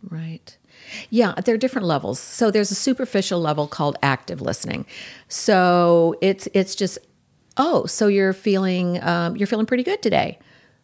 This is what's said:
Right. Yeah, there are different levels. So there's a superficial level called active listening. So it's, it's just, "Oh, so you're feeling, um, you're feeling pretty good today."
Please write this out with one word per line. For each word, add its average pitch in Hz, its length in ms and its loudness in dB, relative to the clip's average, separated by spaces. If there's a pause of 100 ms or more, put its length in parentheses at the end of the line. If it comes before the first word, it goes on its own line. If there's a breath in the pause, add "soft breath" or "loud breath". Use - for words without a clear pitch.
Right. 165 480 -14 (520 loud breath)
Yeah, 220 240 2 (100)
there 226 120 2
are - 20 -2
different 233 300 -2
levels. 139 320 -2
So - 320 -2
there's 208 200 0
a 196 40 -4
superficial 208 640 -2
level 151 280 0
called 147 360 -2
active 135 380 -2
listening. - 440 -6 (440 loud breath)
So 175 920 4
it's, 190 320 0
it's 190 220 2
just, - 240 -4 (580)
"Oh, 285 300 2
so - 200 0
you're 196 260 2
feeling, 185 680 0
um, 170 320 0
you're 202 120 -2
feeling 220 180 0
pretty 247 180 -2
good 403 180 -4
today." - 360 0 (460 soft breath)